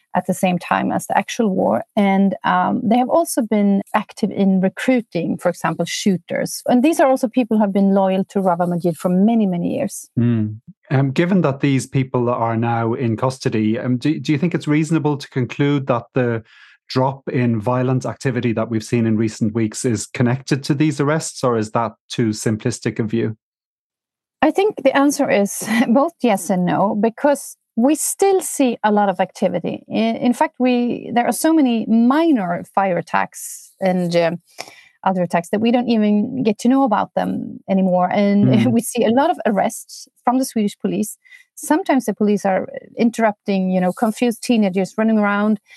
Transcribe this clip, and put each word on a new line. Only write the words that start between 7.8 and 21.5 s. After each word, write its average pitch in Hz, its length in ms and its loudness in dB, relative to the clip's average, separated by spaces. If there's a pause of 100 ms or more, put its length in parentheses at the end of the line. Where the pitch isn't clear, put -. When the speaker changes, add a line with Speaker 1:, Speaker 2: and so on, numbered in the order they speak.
Speaker 1:
loyal 190 320 2
to - 140 -4
Rawa 180 280 0
Majid 175 280 -2
for - 140 -4
many, 214 360 2
many 175 300 -2
years. - 320 -8 (100)
Speaker 2:
Mm. 113 420 0 (300)
Um, 135 220 0
given 175 300 2
that 135 180 0
these 135 260 0
people 131 420 -2
are 117 280 -2
now 117 360 0
in 117 240 -2
custody, 113 600 -2
um, 123 200 -2
do, 147 220 -2
do 143 120 -2
you 143 60 2
think 170 160 0
it's 156 140 -4
reasonable 151 480 0
to - 140 -12
conclude 139 560 -2
that 120 180 0 (100)
the 120 280 0 (460)
drop 131 420 -2
in 120 280 0
violent 127 460 -2
activity 120 480 -2
that 110 160 -4
we've 110 160 -4
seen 120 220 0
in 110 100 2
recent 110 380 -2
weeks 110 320 -2
is 110 200 -2
connected 131 580 -2
to 156 100 0
these 151 260 0
arrests, 151 420 -2
or 123 140 2